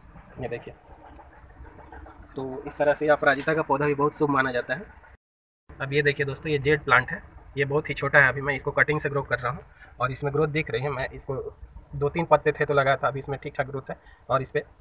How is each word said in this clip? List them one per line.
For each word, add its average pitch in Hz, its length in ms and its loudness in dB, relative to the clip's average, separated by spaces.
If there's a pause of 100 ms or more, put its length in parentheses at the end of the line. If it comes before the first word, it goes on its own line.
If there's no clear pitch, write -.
(400)
ये 123 100 -6
देखिए। 120 240 -10 (1600)
तो 135 320 -8
इस - 100 -10
तरह 147 160 4
से 151 140 -2
अपराजिता 143 460 2
का 160 80 2
पौधा 143 240 0
भी 147 100 2
बहुत 143 220 0
शुभ 147 120 2
माना 131 220 2
जाता 123 220 -4
है। 180 120 -6 (960)
अब 139 120 -6
ये 147 80 4
देखिए 143 240 0
दोस्तों, 135 260 -6
ये 147 80 2
जेड 147 240 2
प्लांट 127 280 4
है, - 120 -10 (340)
ये 139 80 2
बहुत 143 240 0
ही 139 40 -4
छोटा 143 260 4
है, 135 100 8
अभी 135 120 -4
मैं 139 140 -2
इसको 135 160 -4
कटिंग 147 280 2
से 147 100 -2
ग्रो 139 120 -2
कर 123 180 -4
रहा 123 120 -4
हूँ 165 140 -10 (340)
और 127 120 0
इसमें 139 220 -4
ग्रोथ 151 140 2
दिख 151 240 -4
रही 127 100 -2
है। 143 80 -2
मैं 135 200 -4
इसको 131 480 -8 (380)
दो 143 140 0
तीन - 160 -2
पत्ते 151 260 4
थे 147 140 -2
तो 147 80 0
लगाया 135 240 4
था, 139 100 -2
अभी 135 120 -4
इसमें 135 200 -6
ठीक 143 180 -10
ठाक 135 100 -2
ग्रोथ 131 220 -8
है 165 100 -10 (300)
और 131 120 2
इस 131 100 -10
पर 151 100 -2 (200)